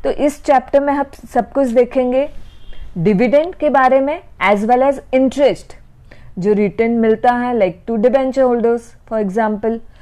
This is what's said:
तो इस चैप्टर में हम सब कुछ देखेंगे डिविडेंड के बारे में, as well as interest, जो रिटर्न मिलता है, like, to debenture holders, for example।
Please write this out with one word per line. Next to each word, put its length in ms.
तो 60
इस 360
चैप्टर 340
में 140
हम 120
सब 180
कुछ 160
देखेंगे 600
डिविडेंड 580
के 140
बारे 300
में, 220
as 160
well 320
as 80
interest, 640
जो 140
रिटर्न 380
मिलता 420
है, 220
like, 200
to 140
debenture 440
holders, 340
for 120
example। 580